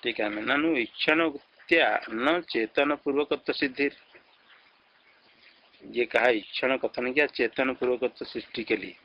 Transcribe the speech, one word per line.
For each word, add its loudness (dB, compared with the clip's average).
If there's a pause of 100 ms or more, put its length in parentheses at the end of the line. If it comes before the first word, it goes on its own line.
ठीक -4
है, 0
मैं -6
ननु 0
ईक्षणोक्त्या 0 (220)
न 0
चेतन 0 (100)
पूर्वकत्व -2
सिद्धि। 0 (1900)
ये -2
कहा 2
ईक्षण 0
कथन -4
किया 4
चेतन 0
पूर्वकत्व -2
सृष्टि -8
के 0
लिए -10